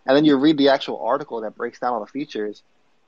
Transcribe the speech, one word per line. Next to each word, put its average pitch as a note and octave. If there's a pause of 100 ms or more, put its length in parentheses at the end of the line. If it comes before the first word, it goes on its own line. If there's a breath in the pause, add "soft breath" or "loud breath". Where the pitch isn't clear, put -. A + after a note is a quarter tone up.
And C3+
then D#3
you D3
read D3+
the C#3
actual C3+
article B2
that G#2+
breaks A#2+
down B2+
all A#2
the G2+
features, G#2+ (460)